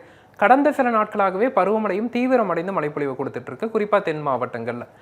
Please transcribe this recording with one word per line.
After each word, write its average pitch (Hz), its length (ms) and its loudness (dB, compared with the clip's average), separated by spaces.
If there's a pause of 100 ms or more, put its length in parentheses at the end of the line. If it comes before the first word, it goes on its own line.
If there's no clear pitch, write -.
(380)
கடந்த 269 340 4
சில 254 180 0
நாட்களாகவே 214 580 0
பருவமழையும் 214 640 0
தீவிரமடைந்து 214 600 0
மழைப்பொழிவு 147 420 -2
கொடுத்துட்டு 127 340 -6
இருக்கு, 131 180 -8
குறிப்பா 208 360 0
தென் 151 260 -4
மாவட்டங்கள்ல. 120 600 -4 (140)